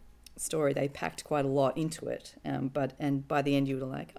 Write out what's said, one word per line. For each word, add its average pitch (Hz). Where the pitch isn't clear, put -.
story, 147
they 139
packed 165
quite 143
a -
lot 135
into 160
it. -
Um, 139
but, 135
and 139
by 147
the 139
end, 139
you 135
were 135
like, 139